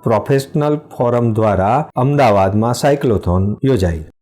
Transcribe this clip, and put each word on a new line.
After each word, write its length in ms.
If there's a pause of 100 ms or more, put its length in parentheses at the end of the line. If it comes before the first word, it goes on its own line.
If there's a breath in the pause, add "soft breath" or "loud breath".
પ્રોફેશનલ 720 (160)
ફોરમ 400
દ્વારા 440 (180)
અમદાવાદમાં 840
સાયક્લોથોન 680 (120)
યોજાઈ. 380 (200)